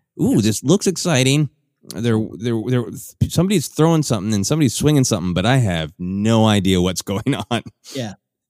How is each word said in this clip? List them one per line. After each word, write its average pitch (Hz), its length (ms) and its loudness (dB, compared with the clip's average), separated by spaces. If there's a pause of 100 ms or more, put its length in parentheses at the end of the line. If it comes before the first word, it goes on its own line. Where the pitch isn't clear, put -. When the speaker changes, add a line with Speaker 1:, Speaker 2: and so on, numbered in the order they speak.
(200)
Speaker 1:
"Ooh, 220 180 2
Speaker 2:
Yes. 110 80 2
Speaker 1:
this 107 200 -2
looks 170 220 2
exciting." 147 640 0 (440)
They're, 113 240 0 (200)
they're, 113 300 -4
they're, 123 160 0 (440)
somebody's 180 400 0
throwing 160 340 2
something 110 300 -2
and 98 140 0
somebody's 151 280 2
swinging 143 300 2
something, 90 300 -2
but 90 120 0
I 131 100 4
have 85 420 0
no 104 480 2
idea 95 340 4
what's 90 220 -2
<laughs> - 100 -8
going 127 220 -4 (160)
on. 117 120 -4 (320)
Speaker 2:
Yeah. 110 200 -8 (360)